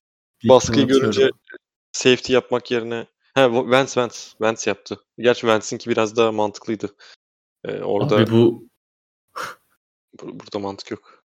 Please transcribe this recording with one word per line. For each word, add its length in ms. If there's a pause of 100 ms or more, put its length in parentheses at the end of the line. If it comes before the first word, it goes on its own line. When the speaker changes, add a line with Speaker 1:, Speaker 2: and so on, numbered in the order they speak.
(440)
Speaker 1:
bir 60
Speaker 2:
Baskıyı 360
Speaker 1:
atıyorum. 260
Speaker 2:
görünce 200 (600)
safety 420
yapmak 380
yerine, 360 (280)
ha, 60
Wa-, 220
Wentz, 300
Wentz, 360
Wentz 380
yaptı. 320 (200)
Gerçi 220
Wentz'inki 480
biraz 280
daha 140
mantıklıydı. 580 (760)
Ee, 160
orada 340
Speaker 1:
Abi 160
bu 360 (1500)
Speaker 2:
bu-, 180
burada 200
mantık 320
yok. 420